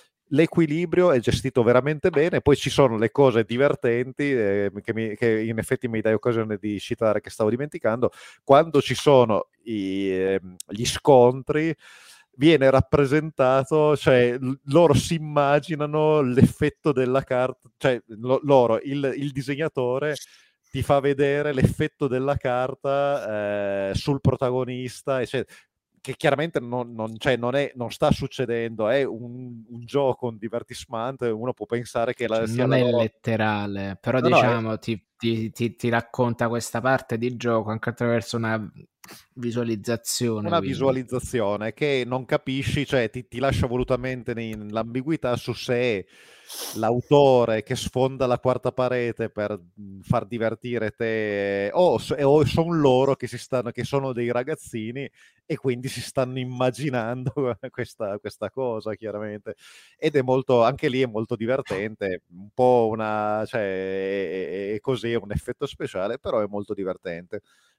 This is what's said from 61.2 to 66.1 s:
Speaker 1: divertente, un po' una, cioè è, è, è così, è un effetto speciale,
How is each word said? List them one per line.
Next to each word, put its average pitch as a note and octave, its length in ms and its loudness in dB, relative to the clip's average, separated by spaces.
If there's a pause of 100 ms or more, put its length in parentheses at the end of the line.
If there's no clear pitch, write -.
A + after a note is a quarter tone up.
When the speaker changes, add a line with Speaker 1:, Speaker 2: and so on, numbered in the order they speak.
Speaker 1:
divertente, G#2+ 840 -4 (100)
un F#2+ 220 -18
po' B2 380 4
una, G#2+ 560 -2
cioè A#2+ 140 -4
è, F#2+ 1080 -4
è, - 40 -4
è G#2 40 -6
così, A#2 320 -4
è A#2 40 0
un G2+ 160 -6
effetto - 340 -6
speciale, A#2 540 -6